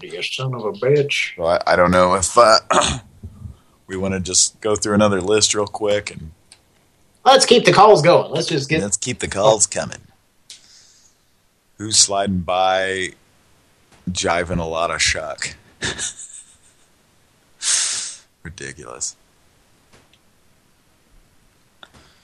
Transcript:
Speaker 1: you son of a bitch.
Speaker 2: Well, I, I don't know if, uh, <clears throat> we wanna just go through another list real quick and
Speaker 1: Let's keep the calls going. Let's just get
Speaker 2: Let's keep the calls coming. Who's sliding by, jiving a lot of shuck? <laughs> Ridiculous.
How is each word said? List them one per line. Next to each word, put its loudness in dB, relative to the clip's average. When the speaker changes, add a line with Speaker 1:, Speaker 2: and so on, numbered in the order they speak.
Speaker 1:
you -14
son -6
of -8
a -4
bitch. 0
Speaker 2:
Well, 0
I, 2
I 2
don't 4
know 4
if, -2
uh, 8
<clears throat> 0
we -10
wanna -4
just -2
go 0
through -2
another 2
list 2
real -2
quick -4
and -16
Speaker 1:
Let's 4
keep 4
the 6
calls 8
going. 4
Let's -4
just -4
get -2
Speaker 2:
Let's -4
keep -6
the -6
calls 2
coming. -8
Who's -4
sliding 0
by, -2
jiving -2
a -4
lot -4
of -4
shuck? -6
<laughs> -8
Ridiculous. -14